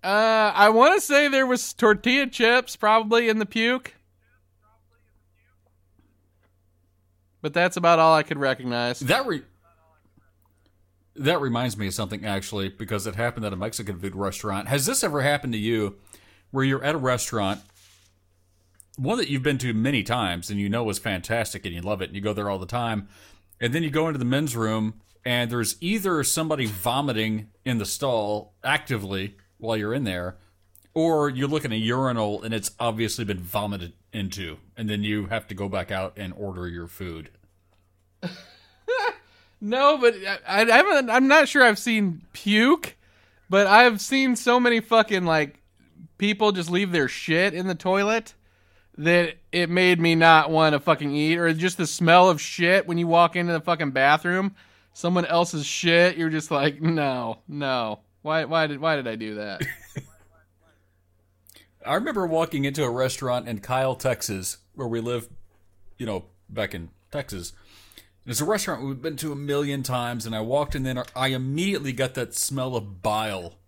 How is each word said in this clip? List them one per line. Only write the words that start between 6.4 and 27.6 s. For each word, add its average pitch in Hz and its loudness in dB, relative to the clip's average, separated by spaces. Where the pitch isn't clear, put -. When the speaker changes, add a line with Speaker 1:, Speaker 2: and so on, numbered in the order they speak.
Speaker 1:
But 151 -6
that's 175 0
about 170 4
all 160 8
I 156 4
could 147 -6
recognize. 123 -2
Speaker 2:
That 202 0
re-, 160 -6
that 147 0
reminds 120 -2
me 104 -4
of 90 -6
something, 107 -6
actually, 98 -6
because 107 -8
it 98 -8
happened 117 -4
at 101 -4
a 95 -8
Mexican 101 -8
food 92 -8
restaurant. 98 -6
Has 135 0
this 254 -2
ever 147 -2
happened 143 -2
to 110 -4
you 107 -2
where 135 -2
you're 135 0
at 147 0
a 160 -2
restaurant, 117 -2
one 151 -2
that 240 -2
you've 135 -2
been 139 0
to 123 -2
many 117 0
times 95 -4
and 101 -4
you 101 -2
know 113 -2
is 98 -4
fantastic 101 -4
and 85 -8
you 85 -10
love 98 -4
it 92 -6
and 80 -12
you 101 -8
go 107 -2
there 101 -4
all 98 -2
the 92 -8
time, 113 -4
and 120 -2
then 165 0
you 156 -2
go 156 0
into 151 -4
the 127 -4
men's 131 0
room 110 -2
and 123 -2
there's 120 -4
either 185 -2
somebody 156 -2
vomiting 110 -2